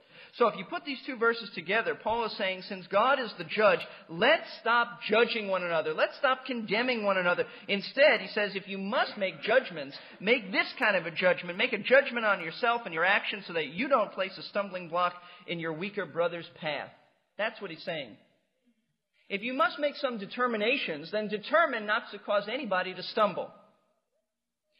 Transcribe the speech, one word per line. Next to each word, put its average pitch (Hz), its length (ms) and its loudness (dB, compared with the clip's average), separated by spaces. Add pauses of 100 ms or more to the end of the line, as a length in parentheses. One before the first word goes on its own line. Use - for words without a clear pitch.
(340)
So 240 140 4
if 190 80 0
you 185 80 -10
put 349 200 -6
these 269 220 -8
two 262 100 -6
verses 233 380 0
together, 180 400 0
Paul 226 300 -2
is 208 120 -4
saying, 185 260 -2
since 185 240 -10
God 247 320 4
is 226 160 -4
the 175 100 -8
judge, 180 360 4 (280)
let's 240 420 2 (100)
stop 233 420 2
judging 226 460 2
one 185 160 0
another. 156 300 0
Let's 214 240 0
stop 262 280 2
condemning 233 580 0
one 196 120 4
another. 175 300 2 (220)
Instead, 214 520 4
he 190 80 -8
says, 208 260 -2
if 190 140 -6
you 196 100 -8
must 214 380 -2
make 185 260 -4
judgments, 190 540 0 (220)
make 202 340 0
this 339 260 0
kind 214 180 4
of 170 100 0
a 170 40 -4
judgment. 175 480 2
Make 240 140 0
a 202 60 -2
judgment 240 480 4
on 190 160 2
yourself 233 420 0
and 175 100 -8
your 165 100 2
actions 208 420 2
so 180 80 -10
that 156 140 -2
you 196 200 -4
don't 226 240 2
place 190 260 -4
a 160 40 -12
stumbling 190 460 -6
block 175 260 2 (320)
in 175 120 -6
your 165 140 -4
weaker 196 340 -6
brother's 170 420 -2 (120)
path. 139 300 -4 (480)
That's 226 220 -4
what 196 100 -10
he's 156 120 -14
saying. 135 340 -8 (1120)
If 196 120 -4
you 254 120 -4
must 311 240 0
make 285 160 -2
some 247 240 -4
determinations, 208 920 -2
then 214 160 -2
determine 233 580 0
not 220 240 0
to 208 80 -14
cause 202 300 0
anybody 190 440 -2
to 180 120 -10
stumble. 180 440 0 (1300)